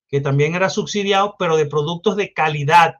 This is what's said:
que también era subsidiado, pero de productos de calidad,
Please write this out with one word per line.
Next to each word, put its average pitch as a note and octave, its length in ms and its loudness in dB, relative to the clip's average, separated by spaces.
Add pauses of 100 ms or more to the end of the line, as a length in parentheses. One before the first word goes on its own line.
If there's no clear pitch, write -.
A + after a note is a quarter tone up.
que C#3 100 -2
también C#3+ 360 0
era F#3+ 140 0
subsidiado, G3+ 720 -2
pero E3+ 160 0
de D#3 100 2
productos E3 520 -4
de G3 160 -4
calidad, D3+ 680 2